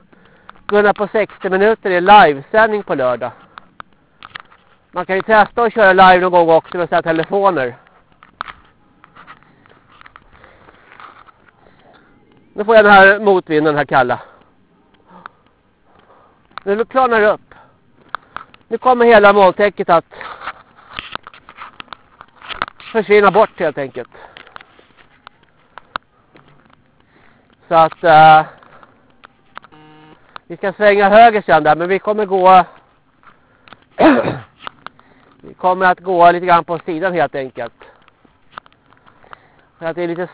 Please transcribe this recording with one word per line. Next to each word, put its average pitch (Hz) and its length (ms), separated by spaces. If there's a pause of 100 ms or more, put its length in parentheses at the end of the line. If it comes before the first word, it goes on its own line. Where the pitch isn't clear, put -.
(680)
Gunnar 208 260
på 202 160
sextio 202 420
minuter 202 400
är 180 100
livesändning 202 840
på 185 120
lördag. 123 360 (1600)
Man 175 160
kan 190 100
ju 190 60
testa 220 400
att 233 120
köra 196 180
live 185 280
någon 175 260
gång 160 100
också 160 220
med 170 100
sina 170 140
telefoner. 165 760 (4000)
Nu 208 80
får 220 120
jag 214 80
den 208 100
här 196 240
motvinden 165 580
här 147 80
kalla. 127 360 (2500)
Nu 208 200
klarnar 240 360
det 214 80
upp. - 260 (1120)
Nu 220 100
kommer 247 260
hela 208 280
molntäcket 202 580
att 165 140 (3000)
försvinna 208 380
bort 196 300
helt 156 180
enkelt. 127 320 (3500)
Så 180 60
att, 165 300
eh, 156 380 (2000)
vi 139 100
ska 196 160
svänga 208 360
höger 214 340
sen 160 200
där, 151 140
men 170 120
vi 190 100
kommer 214 280
gå, 185 380 (1300)
<clears throat> - 80 (1400)
vi 131 140
kommer 185 320
att 180 140
gå 175 300
lite 175 160
grann 170 180
på 170 140
sidan 180 340
helt 156 220
enkelt. 127 400 (2000)
För 170 80
att 165 100
det 175 60
är 175 60
lite 170 260